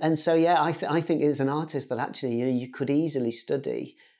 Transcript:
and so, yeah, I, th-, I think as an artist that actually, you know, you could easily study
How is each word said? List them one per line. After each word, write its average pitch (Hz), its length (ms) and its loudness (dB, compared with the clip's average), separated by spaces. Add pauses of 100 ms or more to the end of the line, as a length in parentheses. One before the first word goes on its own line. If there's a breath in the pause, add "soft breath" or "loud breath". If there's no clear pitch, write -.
and 156 160 2
so, 165 180 2
yeah, 165 280 4
I, 165 80 0
th-, 156 200 -4
I 160 100 2
think 156 200 0
as 143 180 2
an 135 100 2
artist 151 400 -4
that 117 100 -4
actually, 123 360 -4
you 120 100 0
know, 131 60 2
you 127 200 -2
could 131 180 -4
easily 143 420 0
study - 640 -4 (220 soft breath)